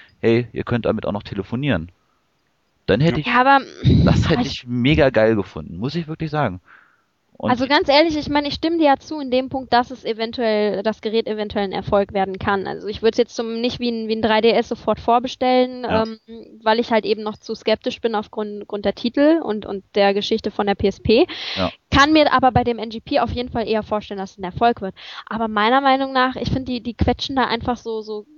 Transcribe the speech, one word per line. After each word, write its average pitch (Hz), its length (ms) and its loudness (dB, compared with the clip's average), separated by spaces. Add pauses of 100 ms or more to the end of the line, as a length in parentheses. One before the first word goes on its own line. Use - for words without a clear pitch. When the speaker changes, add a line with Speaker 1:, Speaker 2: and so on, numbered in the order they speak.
(200)
Speaker 1:
hey, 117 320 2
ihr - 120 -6
könnt 117 220 -2
damit 110 200 -2
auch - 60 -2
noch 101 100 -6
telefonieren. 101 680 -4 (920)
Dann 101 140 4
hätte 160 200 2
ich, 147 60 -4
Speaker 2:
Ja, 240 140 2
aber 269 240 4 (400)
Speaker 1:
das - 200 4
hätte 160 160 2
Speaker 2:
aber 127 60 0
Speaker 1:
ich - 200 -10
mega 131 440 4
geil 110 260 4
gefunden, 82 420 -6
muss 123 160 -6
ich 165 140 -6
wirklich 160 220 -6
sagen. 131 300 -2 (760)
Und - 140 -2
Speaker 2:
Also 254 160 0
ganz 294 220 0
ehrlich, 302 280 4
ich 285 120 -6
meine, 294 180 -2
ich 285 80 -6
stimme 330 220 -2
dir 320 80 2
ja 277 140 6
zu 311 200 -12
in 269 120 -8
dem 254 180 0
Punkt, 262 240 -8
dass 247 180 2
es 247 140 -16
eventuell, 214 800 -2
das 214 180 -2
Gerät 220 260 -2
eventuell 214 380 -4
ein 190 80 -6
Erfolg 196 400 -2
werden 190 260 -2
kann. 196 280 -2
Also 151 200 -10
ich 202 160 -8
würd's 220 140 2
jetzt - 180 -10
zum, 226 260 -6
nicht 240 200 -4
wie 240 80 -2
ein, 226 180 -6
wie 220 80 -2
ein 220 80 -6
drei 220 180 2
D 226 100 4
S 220 180 2
sofort 214 320 -4
vorbestellen, 254 840 0
Speaker 1:
Ja. 220 200 0
Speaker 2:
ähm, 220 160 -8 (440)
weil 220 160 2
ich 240 140 0
halt 214 140 2
eben 214 160 0
noch 214 160 -8
zu - 160 -10
skeptisch - 480 -2
bin 226 120 0
aufgrund, 208 540 -6
Grund 202 160 -8
der 202 100 0
Titel 294 480 2
und, 208 220 -4
und 196 180 -8 (120)
der 202 180 4
Geschichte 208 380 -2
von 202 160 -2
der 202 80 2
P 202 140 0
S - 120 -6
P. 254 260 4 (300)
Speaker 1:
Ja. 92 160 -2 (180)
Speaker 2:
Kann 285 220 6
mir 302 220 6
aber 254 180 4
bei 240 120 2
dem 233 140 -4
N 220 120 -8
G 226 100 -10
P - 180 -2
auf 233 140 0
jeden 240 160 -6
Fall 233 180 -4
eher 214 160 0
vorstellen, 208 360 -6
dass 190 140 -8
es - 60 -20
ein 190 60 -10
Erfolg 233 380 0
wird. 190 120 -6 (320)
Aber 220 220 -4
meiner 214 320 2
Meinung 269 320 2
nach, 254 240 0
ich - 140 -4
finde, 262 200 -4
die, 240 120 -4
die 233 120 -8
quetschen - 400 0
da 254 120 2
einfach 233 320 -2
so, 220 240 -8
so 214 240 -10 (120)